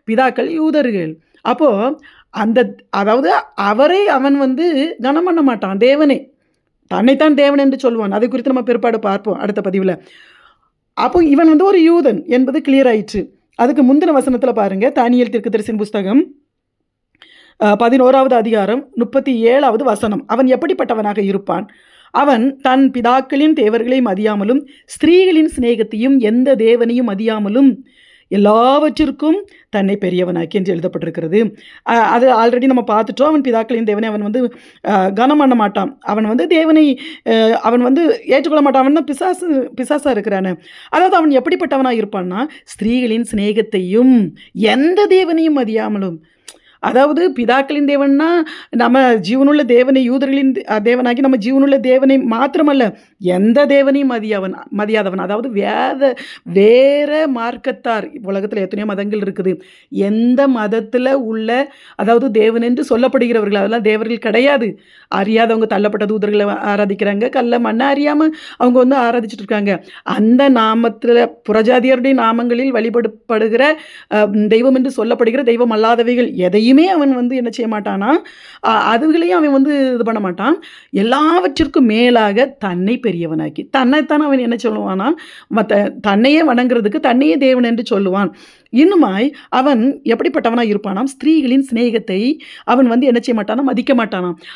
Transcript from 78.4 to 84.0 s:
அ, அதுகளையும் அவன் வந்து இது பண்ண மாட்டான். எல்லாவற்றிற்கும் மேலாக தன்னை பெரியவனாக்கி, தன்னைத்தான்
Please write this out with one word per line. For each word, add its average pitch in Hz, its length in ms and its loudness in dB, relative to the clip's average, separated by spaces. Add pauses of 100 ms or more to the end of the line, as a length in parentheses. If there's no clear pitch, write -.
அ, 220 320 2
அதுகளையும் 330 400 0
அவன் 302 140 2
வந்து 269 420 2
இது 233 100 -2
பண்ண 220 160 -2
மாட்டான். 196 420 -2 (280)
எல்லாவற்றிற்கும் 302 920 0
மேலாக 226 600 2
தன்னை 196 600 -4
பெரியவனாக்கி, 160 640 -6
தன்னைத்தான் 294 500 0